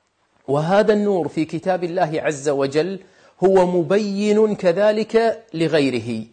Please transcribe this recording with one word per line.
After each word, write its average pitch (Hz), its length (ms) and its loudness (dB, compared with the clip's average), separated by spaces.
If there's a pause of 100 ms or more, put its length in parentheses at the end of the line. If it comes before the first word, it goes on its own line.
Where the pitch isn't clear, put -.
(480)
وهذا 185 460 2
النور 202 340 0
في 156 180 -4
كتاب 175 380 -4
الله 170 300 -2
عز 147 360 -4
وجل 147 500 -2 (440)
هو 185 220 6
مبين 202 920 0
كذلك 214 880 0 (100)
لغيره. 127 800 -2